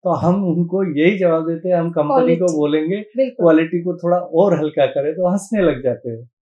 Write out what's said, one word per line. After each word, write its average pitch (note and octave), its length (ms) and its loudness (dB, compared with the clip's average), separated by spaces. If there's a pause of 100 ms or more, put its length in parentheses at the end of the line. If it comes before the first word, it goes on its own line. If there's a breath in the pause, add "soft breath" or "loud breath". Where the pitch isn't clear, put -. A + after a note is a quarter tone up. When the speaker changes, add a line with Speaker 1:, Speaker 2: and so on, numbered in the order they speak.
Speaker 1:
तो F#3 60 -2
हम F3 360 0
उनको E3+ 540 -2
यही F#3+ 180 2
जवाब E3 320 0
देते E3 200 -6
हैं, F3+ 60 2
हम E3+ 140 0
कंपनी D#3+ 160 -2
को D3 100 -2
Speaker 2:
क्वालिटी। E3 260 2
Speaker 1:
बोलेंगे D#3 540 0
Speaker 2:
बिल्कुल। A#3 500 -4
Speaker 1:
quality E3 380 4
को F3 140 -4
थोड़ा F3 200 0
और F3 420 2
हल्का D3+ 260 0
करें, C#3+ 280 -2
तो F3+ 180 -2
हंसने G3+ 300 -2
लग C#3 220 0
जाते A#2+ 260 -4
हैं। A#2 200 -12 (140)